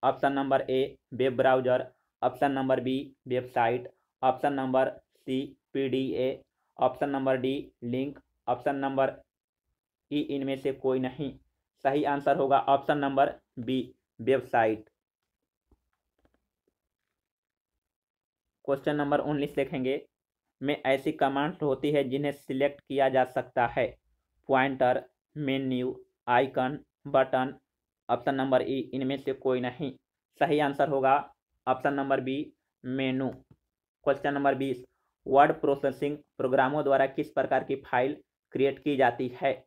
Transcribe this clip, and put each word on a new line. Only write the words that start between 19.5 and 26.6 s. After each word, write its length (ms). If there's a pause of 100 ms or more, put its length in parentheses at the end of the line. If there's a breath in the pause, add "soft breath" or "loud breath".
देखेंगे, 440 (600)
में 160
ऐसी 360
कमांड्स 500
होती 300
है 120
जिन्हें 280
सिलेक्ट 480
किया 280
जा 180
सकता 420
है, 180 (600)
पॉइंटर, 540 (340)
मेन्यू, 580 (340)
आइकन, 500 (300)